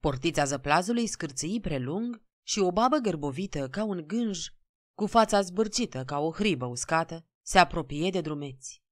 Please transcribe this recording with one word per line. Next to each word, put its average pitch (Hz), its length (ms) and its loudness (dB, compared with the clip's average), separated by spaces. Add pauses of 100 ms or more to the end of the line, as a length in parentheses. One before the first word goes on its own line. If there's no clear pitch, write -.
Portița 147 440 0
zăplazului 160 640 0
scârțâi 170 540 -6
prelung 175 640 -4 (220)
și - 120 -2
o 185 140 4
babă 247 240 4
gârbovită 151 720 -2
ca 185 160 -4
un 180 220 -4
gânj, 202 400 -4 (480)
cu 208 120 -2
fața 214 340 6
zbârcită 190 640 -2
ca 143 140 -4
o 160 140 0
hribă 160 340 0
uscată, 165 600 -2 (160)
se - 160 4
apropie 156 520 2
de 185 100 0
drumeți. 143 720 -8